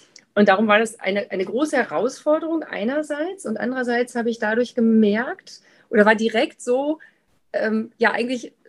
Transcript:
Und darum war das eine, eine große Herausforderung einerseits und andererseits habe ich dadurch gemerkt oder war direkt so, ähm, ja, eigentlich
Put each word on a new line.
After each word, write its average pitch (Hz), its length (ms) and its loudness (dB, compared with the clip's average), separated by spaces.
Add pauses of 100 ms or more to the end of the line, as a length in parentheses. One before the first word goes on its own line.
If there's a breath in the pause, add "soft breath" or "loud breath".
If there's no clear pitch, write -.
(340 loud breath)
Und 202 140 4
darum 196 180 4
war 208 120 6
das 220 200 -2
eine, 196 320 -4
eine 190 140 -4
große 277 320 -2
Herausforderung 302 880 -2
einerseits 302 800 -6
und 220 140 -6
andererseits 247 560 -4
habe 233 160 -2
ich 226 80 -6
dadurch 220 360 -2
gemerkt 226 880 2 (300 soft breath)
oder 208 160 4
war 220 80 8
direkt 220 480 -2
so, 277 380 -2 (520 soft breath)
ähm, 220 460 -2
ja, 214 140 2
eigentlich 247 420 -6 (140)